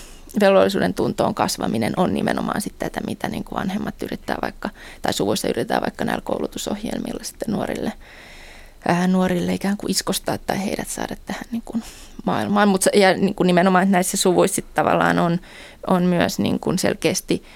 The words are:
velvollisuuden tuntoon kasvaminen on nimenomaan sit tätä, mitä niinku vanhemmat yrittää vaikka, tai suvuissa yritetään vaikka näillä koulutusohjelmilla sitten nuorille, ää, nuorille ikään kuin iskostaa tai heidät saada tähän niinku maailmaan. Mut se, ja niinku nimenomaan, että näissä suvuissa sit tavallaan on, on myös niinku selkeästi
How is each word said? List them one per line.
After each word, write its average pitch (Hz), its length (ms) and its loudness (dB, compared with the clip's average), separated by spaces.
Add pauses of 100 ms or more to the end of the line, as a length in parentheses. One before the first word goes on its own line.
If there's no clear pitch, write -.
(400)
velvollisuuden 196 540 4
tuntoon - 420 0
kasvaminen - 640 0
on - 160 2
nimenomaan - 480 -2
sit - 180 -8
tätä, - 260 -6
mitä - 220 -6
niinku - 280 -8
vanhemmat - 480 -6
yrittää - 380 -6
vaikka, - 280 -6 (320)
tai - 120 -2
suvuissa - 340 -2
yritetään - 340 -2
vaikka - 240 -4
näillä - 160 -2
koulutusohjelmilla - 1000 -6
sitten - 300 -6
nuorille, - 400 -4 (920)
ää, 175 200 2
nuorille 185 460 2
ikään 196 240 -2
kuin - 140 -4
iskostaa - 460 -4
tai - 280 -4
heidät - 220 -4
saada - 280 -6 (100)
tähän - 260 -8
niinku 233 280 -6 (460)
maailmaan. 208 420 2
Mut 190 140 4
se, - 120 2
ja 190 240 6
niinku - 260 0
nimenomaan, 180 400 6
että 196 80 4
näissä 190 260 2
suvuissa 175 380 4
sit - 180 -8
tavallaan 170 460 4
on, 170 200 2 (480)
on 180 160 2
myös 180 360 2
niinku - 380 0
selkeästi - 640 0 (120)